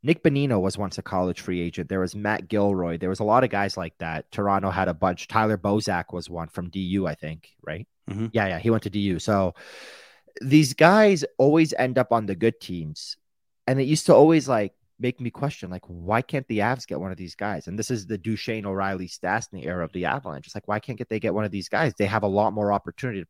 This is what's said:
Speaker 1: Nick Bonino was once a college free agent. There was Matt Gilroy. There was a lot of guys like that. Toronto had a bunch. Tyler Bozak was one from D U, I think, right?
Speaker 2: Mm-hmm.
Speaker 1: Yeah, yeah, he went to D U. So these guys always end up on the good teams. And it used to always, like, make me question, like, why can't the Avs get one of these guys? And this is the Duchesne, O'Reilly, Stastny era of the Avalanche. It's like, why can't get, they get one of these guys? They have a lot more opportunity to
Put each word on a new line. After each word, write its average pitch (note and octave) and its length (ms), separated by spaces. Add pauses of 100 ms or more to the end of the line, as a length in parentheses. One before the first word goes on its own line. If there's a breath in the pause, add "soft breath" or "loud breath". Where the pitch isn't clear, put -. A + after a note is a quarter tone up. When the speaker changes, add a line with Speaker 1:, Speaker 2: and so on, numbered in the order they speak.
Speaker 1:
Nick D#3 180
Bonino C#3 380
was F#2 180
once G2+ 200
a - 40
college F#2 380
free F2+ 220
agent. E2+ 260
There F#2+ 140
was F#2 120
Matt G#2 360
Gilroy. F#2+ 480
There F#2 120
was F#2+ 120
a A2 40
lot A#2+ 200
of A2+ 40
guys G2+ 280
like E2+ 220
that. D#2+ 340
Toronto G2 360
had F#2 200
a F2 40
bunch. F2 360
Tyler A2 280
Bozak G2+ 540
was F2 180
one E2 200
from F2+ 200
D F#2+ 100
U, F#2 280
I D2+ 80
think, D#2+ 340 (160)
right? D#2+ 220 (220)
Speaker 2:
Mm-hmm. G#2+ 240
Speaker 1:
Yeah, G#2+ 140
yeah, F2 120
he A2 100
went A2 140
to G#2+ 60
D G#2 100
U. F#2+ 200
So G2 360 (840 loud breath)
these C3+ 320
guys G3 500 (140)
always D3+ 360
end B2+ 240
up B2+ 140
on A2+ 140
the G2 100
good A2+ 240
teams. D#2+ 560 (500)
And C3 140
it C3+ 60
used D3+ 220
to E3+ 60
always, D3 360
like, G#2+ 240 (240)
make B2 220
me A#2+ 120
question, C#3 400
like, F2+ 160
why F2+ 340
can't C3+ 260
the G#2+ 120
Avs A#2+ 260
get - 140
one F#2+ 120
of F2 60
these F2+ 160
guys? G2 320
And F2+ 120
this G#2+ 120
is A2 160
the G#2 140
Duchesne, G#2+ 480
O'Reilly, F#2+ 400
Stastny F#2 580
era F2 180
of D#2+ 100
the F2 120
Avalanche. D#2+ 400
It's - 80
like, - 140
why G#2 120
can't B2 160
get, A2+ 140
they A2 100
get G2+ 140
one G#2+ 100
of G#2 60
these F#2 200
guys? B2 260
They G#2 100
have G2+ 160
a G#2 60
lot G2 260
more G#2 180
opportunity G2+ 480
to E2+ 100